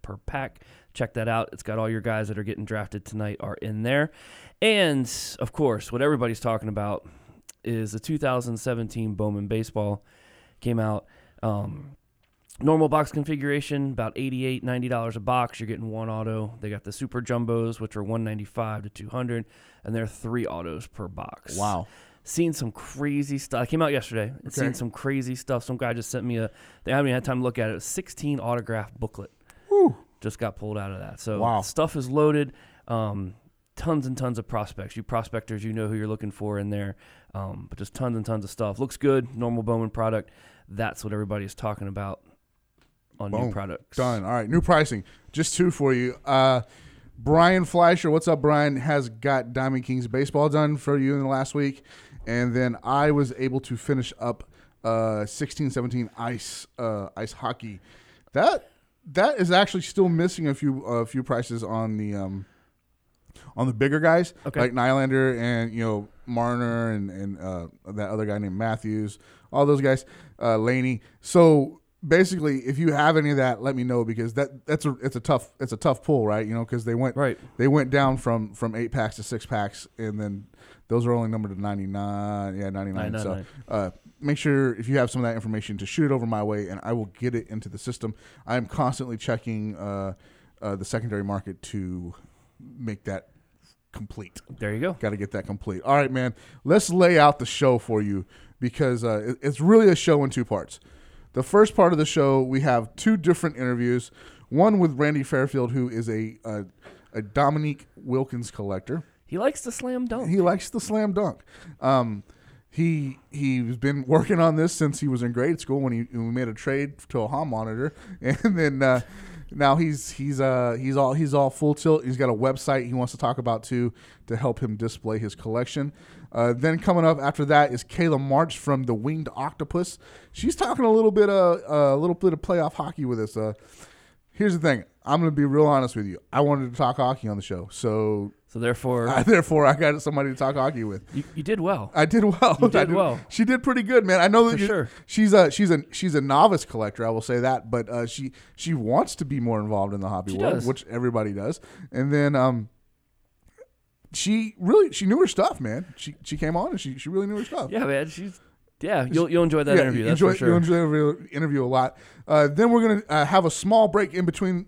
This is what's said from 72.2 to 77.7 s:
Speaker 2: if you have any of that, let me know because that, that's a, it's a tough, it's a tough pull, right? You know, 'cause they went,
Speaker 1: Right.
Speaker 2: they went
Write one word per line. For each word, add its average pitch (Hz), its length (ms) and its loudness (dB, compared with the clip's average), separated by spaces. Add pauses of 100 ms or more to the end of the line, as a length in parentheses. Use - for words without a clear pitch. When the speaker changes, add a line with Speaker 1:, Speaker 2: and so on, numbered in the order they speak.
Speaker 2:
if 131 180 -4
you 160 160 2
have 151 240 4
any 147 140 2
of 139 60 2
that, 123 260 2
let 135 120 -2
me 123 80 -2
know 123 220 0
because 113 300 -4
that, 139 320 -4
that's 151 180 0
a, 139 160 0
it's 131 140 -4
a 123 40 -4
tough, - 400 0
it's 135 140 -6
a 139 40 -8
tough - 260 0
pull, 127 240 2
right? 107 180 0
You 107 80 -6
know, 117 120 -4
'cause 113 200 -6
they 117 100 0
went, 127 200 0
Speaker 1:
Right. 135 240 -2 (180)
Speaker 2:
they 127 100 2
went 139 220 4